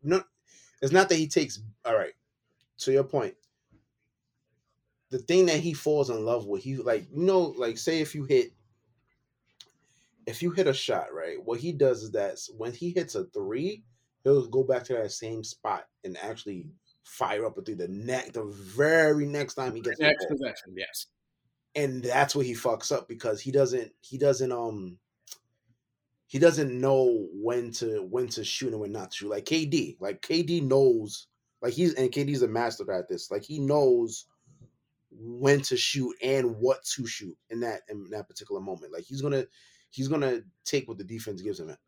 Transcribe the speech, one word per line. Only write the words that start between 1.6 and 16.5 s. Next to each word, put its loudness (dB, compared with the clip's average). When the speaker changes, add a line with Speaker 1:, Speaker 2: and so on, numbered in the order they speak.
Speaker 1:
all 2
right, 2
to 0
your 6
point. 0
The -4
thing 6
that 4
he -2
falls 2
in -2
love 0
with, -4
he, -6
like, -2
you -2
know, 6
like, -2
say 0
if -4
you -6
hit, 4
if -8
you 0
hit 2
a 4
shot, -2
right? -8
What -4
he -4
does 4
is -10
that -2
s-, -14
when -6
he -6
hits -4
a -2
three, -4
he'll 6
go 2
back 2
to -4
that -2
same -8
spot -6
and -10
actually -10